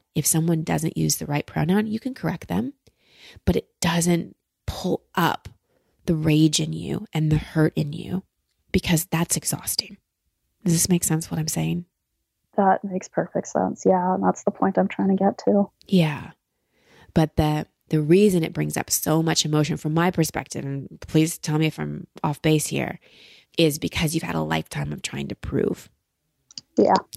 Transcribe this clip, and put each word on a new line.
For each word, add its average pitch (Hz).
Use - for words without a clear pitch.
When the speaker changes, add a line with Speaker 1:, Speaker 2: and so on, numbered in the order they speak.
Speaker 1:
if 151
someone 160
doesn't 160
use 156
the 160
right 143
pronoun, 185
you 220
can 262
correct -
them, 220
but 175
it -
doesn't 170
pull -
up 165
the 175
rage 156
in 156
you 160
and 156
the 151
hurt -
in 147
you -
because 175
that's 170
exhausting. -
Does 175
this 165
make 175
sense, 160
what 165
I'm 156
saying? 165
Speaker 2:
That 196
makes 190
perfect -
sense. -
Yeah, 185
and 190
that's 185
the 202
point 190
I'm 190
trying 196
to 190
get 190
to. 202
Speaker 1:
Yeah. 156
But 160
the, 151
the 156
reason 180
it -
brings 151
up -
so 160
much 160
emotion 151
from 156
my 170
perspective, 143
and 139
please 160
tell 151
me 156
if 156
I'm 147
off 151
base 156
here, 143
is 151
because 170
you've 160
had 170
a 160
lifetime 151
of 139
trying 139
to -
prove. -
Speaker 2:
Yeah. 208